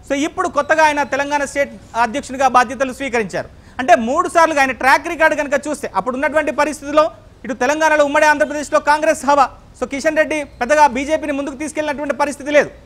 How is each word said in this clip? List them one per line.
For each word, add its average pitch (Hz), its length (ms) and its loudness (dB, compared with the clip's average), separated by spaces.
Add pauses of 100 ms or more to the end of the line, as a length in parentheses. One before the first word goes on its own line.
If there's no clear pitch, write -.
So 269 80 -4 (120)
ఇప్పుడు 359 300 -4
కొత్తగా 302 300 2
ఆయన 294 140 2 (120)
తెలంగాణ 285 380 -2
స్టేట్ 277 220 -2 (320)
అధ్యక్షునిగా 262 420 -4 (100)
బాధ్యతలు 254 420 0
స్వీకరించారు. 214 500 -4 (320)
అంటే 254 120 4 (160)
మూడు 320 260 0
సార్లుగా 320 280 4
ఆయన 254 180 0
ట్రాక్ 285 320 4
రికార్డు 311 280 2
కనుక 285 160 -2 (100)
చూస్తే, 294 200 -6 (120)
అప్పుడు 240 200 -4
ఉన్నటువంటి 302 420 0
పరిస్థితుల్లో 294 440 0 (400)
ఇటు 254 180 -6
తెలంగాణలో 302 460 2
ఉమ్మడి 302 220 2
ఆంధ్రప్రదేశ్లో 294 480 -2 (120)
కాంగ్రెస్ 311 380 0
హవా, 285 180 4 (320)
so 247 140 -6
కిషన్ 311 280 -2
రెడ్డి 302 180 0 (220)
పెద్దగా 294 240 4 (120)
బీజేపీని 294 420 -2
ముందుకు 277 240 -8
తీసుకెళ్ళినటువంటి 294 600 -4
పరిస్థితి 285 360 -4
లేదు. 226 120 2 (160)